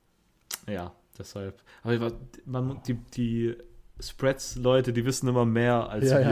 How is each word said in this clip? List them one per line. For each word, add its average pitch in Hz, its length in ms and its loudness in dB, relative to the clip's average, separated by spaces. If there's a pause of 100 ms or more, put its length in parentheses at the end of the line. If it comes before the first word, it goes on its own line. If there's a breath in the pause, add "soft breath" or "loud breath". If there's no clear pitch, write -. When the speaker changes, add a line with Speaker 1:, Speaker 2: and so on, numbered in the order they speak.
(680)
Speaker 1:
ja, 87 240 -8 (260)
deshalb. 98 440 -12 (200 loud breath)
Aber 117 120 0
ich 117 60 0
war, 117 120 -2 (320)
man 127 220 -4
mu-, 135 100 -6 (100)
die, 131 80 -2 (200)
die 117 420 -2 (420)
Spreads-Leute, 127 920 0
die 117 120 0
wissen 131 240 -2
immer 123 180 4
mehr 117 420 2
als 107 220 2
Speaker 2:
Ja, 139 80 6
Speaker 1:
wir, 131 140 6